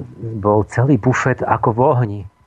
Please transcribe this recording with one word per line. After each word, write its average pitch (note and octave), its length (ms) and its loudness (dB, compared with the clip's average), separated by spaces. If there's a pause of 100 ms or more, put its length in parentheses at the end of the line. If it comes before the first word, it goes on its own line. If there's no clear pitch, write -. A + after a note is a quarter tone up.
(420)
bol G#2 240 2
celý C3+ 320 2
bufet B2 420 0
ako - 320 0
v G#2+ 80 -2
ohni. B2 420 0 (260)